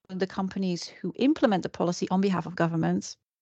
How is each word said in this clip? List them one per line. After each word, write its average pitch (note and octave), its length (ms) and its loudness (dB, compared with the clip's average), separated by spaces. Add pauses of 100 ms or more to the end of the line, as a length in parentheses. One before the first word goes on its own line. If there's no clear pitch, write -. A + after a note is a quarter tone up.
the F#3 180 -2
companies F#3+ 600 -4
who - 280 -8
implement A#3+ 480 4
the - 60 -6
policy F3 420 -2
on F#3+ 100 4
behalf F3+ 240 2
of E3+ 100 -10
governments, E3+ 640 0 (240)